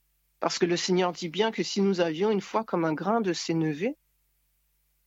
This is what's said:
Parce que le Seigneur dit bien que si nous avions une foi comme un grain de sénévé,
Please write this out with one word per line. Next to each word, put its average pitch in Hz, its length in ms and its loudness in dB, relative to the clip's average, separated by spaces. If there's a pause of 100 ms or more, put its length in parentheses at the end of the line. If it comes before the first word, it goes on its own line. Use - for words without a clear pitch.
(420)
Parce - 180 -2
que 180 60 4
le 175 100 2
Seigneur 180 380 2
dit 175 160 -8
bien 208 220 0
que 202 120 -2
si - 160 -2
nous 196 220 2
avions 170 280 2
une 208 120 2
foi 220 240 -4
comme 175 180 0
un 160 100 2
grain 196 280 0
de 190 100 0
sénévé, 160 640 -2 (1120)